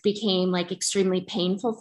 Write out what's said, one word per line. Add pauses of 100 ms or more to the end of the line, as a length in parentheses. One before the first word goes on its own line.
became,
like,
extremely
painful